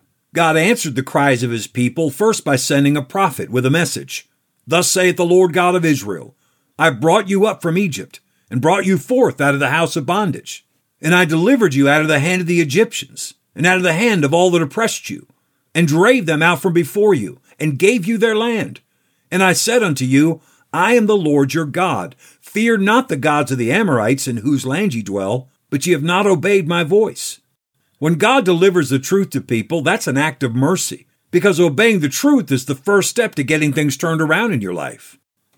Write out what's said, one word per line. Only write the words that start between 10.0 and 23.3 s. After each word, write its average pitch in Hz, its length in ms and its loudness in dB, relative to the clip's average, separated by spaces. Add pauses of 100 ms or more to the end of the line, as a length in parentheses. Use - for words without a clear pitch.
bondage. 175 600 -4 (340)
And 156 140 0
I 180 100 4
delivered 175 480 2
you 139 160 2
out 151 140 4
of 156 60 -2
the 156 100 2
hand 180 240 -2
of 170 40 -8
the 170 140 0
Egyptians 170 720 -4 (240)
and 143 80 -4
out 185 140 2
of 180 40 -4
the 175 120 0
hand 190 320 0
of 139 80 0
all 180 160 4
that 170 100 2
oppressed 208 480 -4
you, - 180 -14 (480)
and 165 140 2
drave 196 380 2
them 156 160 0
out 170 180 2
from 185 140 0
before 202 400 2
you, 104 240 -4 (200)
and 151 200 -2
gave 196 280 2
you 226 120 -2
their 220 180 0
land. 220 440 -4 (500)
And 185 120 0
I 185 120 4
said 233 280 0
unto 151 220 -2
you, 147 380 2 (280)
I 185 260 0
am 220 100 2
the 214 100 2
Lord 147 380 2
your 165 100 -2
God. 147 500 -4 (240)
Fear 226 380 -2
not 214 320 2
the 175 80 -4
gods 147 340 0